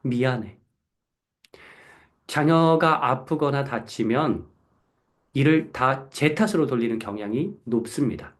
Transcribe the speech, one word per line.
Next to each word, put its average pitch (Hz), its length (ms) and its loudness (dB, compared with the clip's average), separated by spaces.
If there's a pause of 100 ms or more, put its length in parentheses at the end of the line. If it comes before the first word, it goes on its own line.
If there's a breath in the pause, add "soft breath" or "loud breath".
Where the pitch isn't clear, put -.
미안해." 123 560 -4 (1700 loud breath)
자녀가 160 840 4
아프거나 139 540 -2
다치면 117 800 -2 (880)
이를 156 380 2
다 131 380 0
제 151 260 0
탓으로 190 320 2
돌리는 117 320 -2
경향이 104 640 -6
높습니다. 117 760 -4